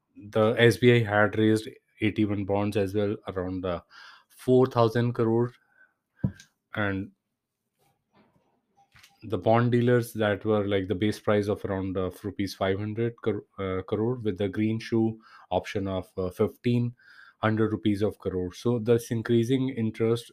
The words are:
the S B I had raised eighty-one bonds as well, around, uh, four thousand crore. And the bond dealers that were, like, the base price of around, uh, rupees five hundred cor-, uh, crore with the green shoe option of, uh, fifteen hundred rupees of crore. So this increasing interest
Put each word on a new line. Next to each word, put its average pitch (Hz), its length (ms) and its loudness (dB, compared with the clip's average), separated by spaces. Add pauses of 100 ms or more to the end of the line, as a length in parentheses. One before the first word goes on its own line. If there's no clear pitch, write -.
(320)
the 110 260 2
S 117 200 6
B 123 160 6
I 117 100 4
had 104 340 2
raised 110 320 2 (320)
eighty-one 104 440 0
bonds 101 300 -2
as 98 200 -2
well, 104 200 -2 (120)
around, 92 380 -6
uh, 87 160 -4 (480)
four 127 360 4
thousand 120 480 2
crore. 117 380 0 (1200)
And 98 380 -4 (2000)
the 104 140 -6
bond 117 360 4
dealers 120 400 2
that 104 320 0
were, 107 200 2
like, 98 220 0
the 101 80 -2
base 104 240 -2
price 104 300 0
of 98 160 -4
around, 95 320 -4
uh, 92 120 -2 (140)
rupees 98 300 -6
five 98 260 -2
hundred 110 420 -4
cor-, 104 220 -2 (160)
uh, 95 220 -4
crore 110 340 -2
with 104 220 -4
the 101 100 -2
green 107 320 -2
shoe 113 400 0 (320)
option 98 380 -4
of, 95 180 -6 (100)
uh, 92 120 -4
fifteen 120 640 0 (460)
hundred 110 340 0
rupees 104 280 0
of 104 160 -2
crore. 90 360 -6
So 120 260 -2
this 117 320 0
increasing 120 580 0
interest 113 640 -2